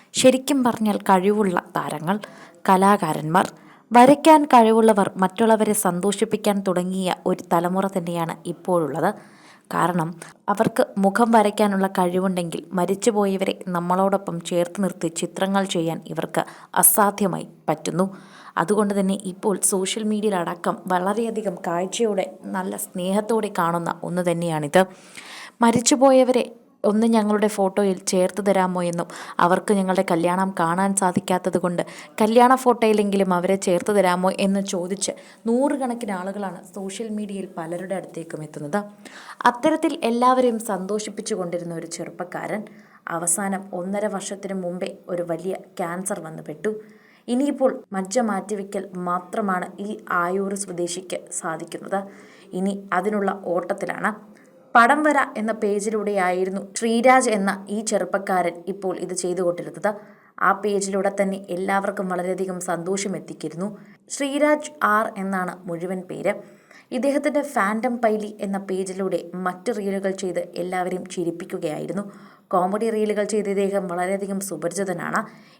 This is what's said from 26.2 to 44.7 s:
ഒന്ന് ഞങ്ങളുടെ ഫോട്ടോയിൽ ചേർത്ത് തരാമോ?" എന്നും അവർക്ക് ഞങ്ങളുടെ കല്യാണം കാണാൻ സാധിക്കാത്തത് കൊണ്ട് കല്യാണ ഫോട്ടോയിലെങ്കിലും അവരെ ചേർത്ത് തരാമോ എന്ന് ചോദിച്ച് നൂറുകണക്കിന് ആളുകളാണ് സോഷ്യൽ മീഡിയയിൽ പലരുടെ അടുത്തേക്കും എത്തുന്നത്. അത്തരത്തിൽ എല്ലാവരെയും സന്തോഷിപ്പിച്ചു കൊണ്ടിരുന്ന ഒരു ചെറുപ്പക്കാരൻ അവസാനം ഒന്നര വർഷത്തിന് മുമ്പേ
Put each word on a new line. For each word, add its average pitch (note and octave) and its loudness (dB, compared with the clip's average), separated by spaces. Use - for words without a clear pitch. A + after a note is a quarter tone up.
ഒന്ന് G#3+ 4
ഞങ്ങളുടെ G#3+ 4
ഫോട്ടോയിൽ G3 2
ചേർത്ത് F#3 2
തരാമോ?" F#3 2
എന്നും E3+ -2
അവർക്ക് F3+ 4
ഞങ്ങളുടെ F#3+ 2
കല്യാണം F3+ 2
കാണാൻ F3+ 2
സാധിക്കാത്തത് F3+ 0
കൊണ്ട് F3 0
കല്യാണ A#3 6
ഫോട്ടോയിലെങ്കിലും G#3+ 2
അവരെ F3+ 2
ചേർത്ത് G3 0
തരാമോ F#3 4
എന്ന് G3 2
ചോദിച്ച് F#3 -4
നൂറുകണക്കിന് A#3+ 0
ആളുകളാണ് F#3+ -8
സോഷ്യൽ G3 -8
മീഡിയയിൽ G3+ -8
പലരുടെ F3 -8
അടുത്തേക്കും E3 -10
എത്തുന്നത്. D3+ -6
അത്തരത്തിൽ D#4 2
എല്ലാവരെയും A#3+ 2
സന്തോഷിപ്പിച്ചു G#3 -6
കൊണ്ടിരുന്ന E3+ -6
ഒരു E3 -10
ചെറുപ്പക്കാരൻ E3+ -8
അവസാനം F#3 -2
ഒന്നര G3 -4
വർഷത്തിന് G3 -6
മുമ്പേ F3+ -6